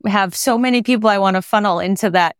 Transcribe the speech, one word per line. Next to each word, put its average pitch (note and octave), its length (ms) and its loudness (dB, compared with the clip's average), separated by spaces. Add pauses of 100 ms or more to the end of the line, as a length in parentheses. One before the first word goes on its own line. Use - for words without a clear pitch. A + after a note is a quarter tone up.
have G3 280 0
so A#3+ 220 -2
many B3 240 0
people A3 260 0
I G3+ 120 2
wanna F#3+ 240 0
funnel G#3 360 0
into F#3 300 -2
that, E3+ 300 0